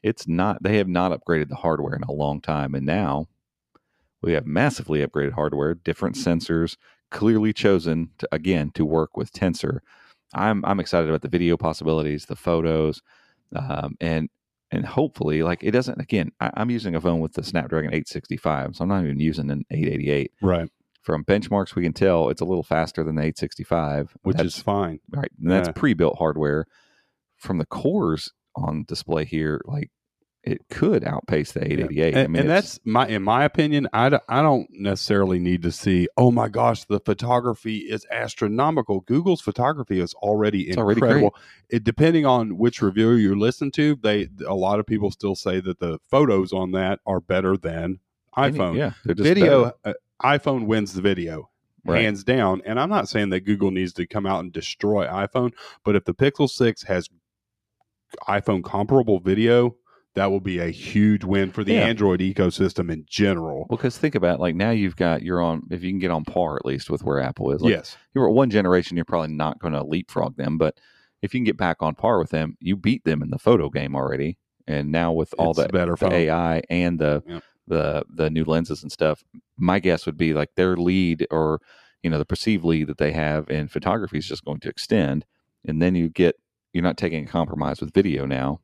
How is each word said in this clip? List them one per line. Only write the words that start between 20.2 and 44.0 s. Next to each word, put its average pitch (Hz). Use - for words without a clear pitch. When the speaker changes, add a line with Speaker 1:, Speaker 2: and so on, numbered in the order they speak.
Speaker 2:
Right. 87
Speaker 1:
From 78
benchmarks 101
we 87
can 82
tell, 85
it's 71
a 82
little 87
faster 80
than 78
the 76
eight 78
sixty-five. 73
Speaker 2:
Which 95
Speaker 1:
That's 82
Speaker 2:
is -
fine. 98
Speaker 1:
right. 71
And 82
that's 90
Speaker 2:
Yeah. 82
Speaker 1:
pre-built 87
hardware. 76
From 92
the 78
cores 135
on 76
display 80
here, 78
like, -
it -
could 165
outpace -
the -
Speaker 2:
Yeah. 76
Speaker 1:
eight 73
eighty-eight. 76
Speaker 2:
And, 131
Speaker 1:
I -
mean, 82
Speaker 2:
and 151
Speaker 1:
it's 196
Speaker 2:
that's -
my, 120
in 107
my 113
opinion, 147
I 117
d-, 143
I 127
don't 139
necessarily 98
need 90
to 85
see, 90
"Oh 123
my 117
gosh, 117
the 101
photography 113
is 107
astronomical." 113
Google's 165
photography 120
is 87
already 104
Speaker 1:
It's 92
already 110
Speaker 2:
incredible. 110
Speaker 1:
great. -
Speaker 2:
It, 110
depending 151
on 117
which 117
reviewer 110
you 101
listen 123
to, 151